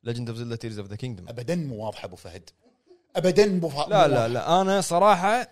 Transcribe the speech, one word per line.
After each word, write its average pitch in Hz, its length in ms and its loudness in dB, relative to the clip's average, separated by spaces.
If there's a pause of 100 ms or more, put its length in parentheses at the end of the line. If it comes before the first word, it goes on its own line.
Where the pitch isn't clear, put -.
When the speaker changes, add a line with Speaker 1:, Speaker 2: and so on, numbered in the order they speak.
Speaker 1:
ليجند 117 260 -6
اوف 113 100 -10
زيلدا 117 180 -8
تيرز 110 220 -12
اوف 101 100 -12
ذا 104 80 -12
كينجدوم. 107 320 -10
Speaker 2:
أبدًا 120 260 -6
مو 131 320 -6
واضحة 104 200 -10
أبو 90 100 -14
فهد. 92 340 -20 (640)
أبدًا 185 300 4
مو 185 220 -2
فا-، 143 200 -4
Speaker 1:
لا، 190 180 6
Speaker 2:
مو 139 80 4
Speaker 1:
لا، 123 60 4
Speaker 2:
واضحة. 113 60 2
Speaker 1:
لا، 120 340 2
أنا 190 200 2
صراحة 190 720 2